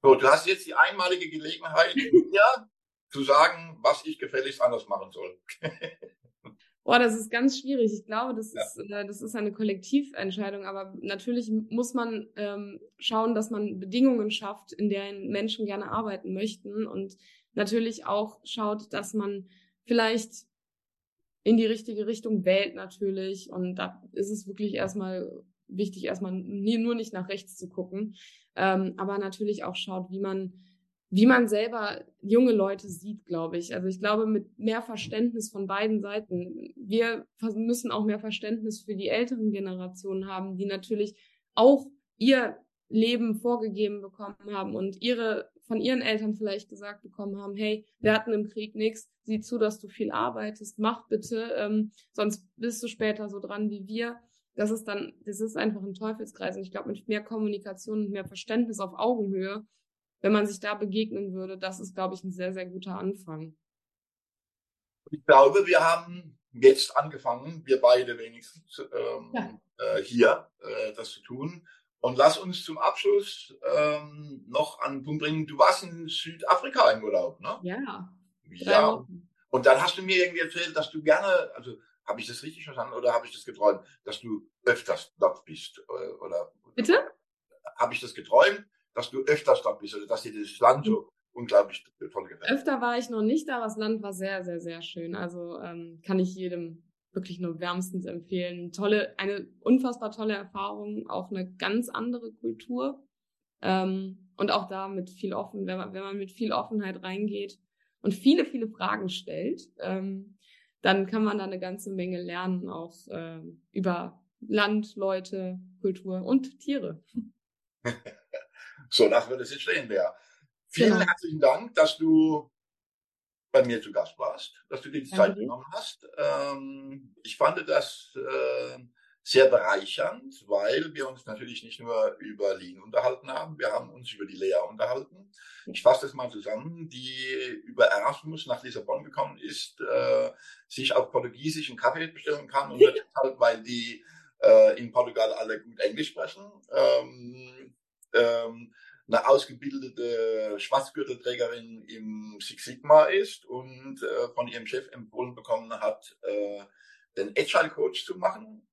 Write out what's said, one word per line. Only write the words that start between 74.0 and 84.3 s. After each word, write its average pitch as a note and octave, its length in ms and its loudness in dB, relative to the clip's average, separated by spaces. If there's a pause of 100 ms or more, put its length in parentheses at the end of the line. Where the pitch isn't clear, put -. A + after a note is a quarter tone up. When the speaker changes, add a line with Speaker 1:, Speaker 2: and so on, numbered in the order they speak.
Speaker 1:
noch C#3 320 -2
an C#3 180 -4
den C3 60 -12
Punkt D3+ 180 -4
bringen, D#3 240 -2
du D3+ 120 -12
warst F3+ 260 6
in E3+ 240 -12
Südafrika E3+ 840 2
im A2 100 -2
Urlaub, - 380 -2
ne? G3 220 -8
Speaker 2:
Ja, G3 500 -8 (320)
drei F3+ 280 -2
Speaker 1:
Ja. G#3 140 8
Speaker 2:
Wochen. - 420 -4 (220)
Speaker 1:
Und B2+ 160 4
dann F3 160 10
hast F3+ 160 0
du F#3+ 40 -8
mir F#3+ 220 2
irgendwie E3+ 160 -2
erzählt, E3 360 -4
dass D3+ 140 -4
du D#3 120 -8
gerne, D#3+ 520 4
also A#2+ 240 -14 (280)
habe A2 140 -6
ich - 60 -10
das A#2 160 -14
richtig D#3+ 220 -14
verstanden B2+ 300 -8
oder A#2+ 200 2
habe A#2 120 0
ich - 60 -16
das - 120 -18
geträumt, - 360 2 (240)
dass - 160 -10
du A2+ 300 -8 (140)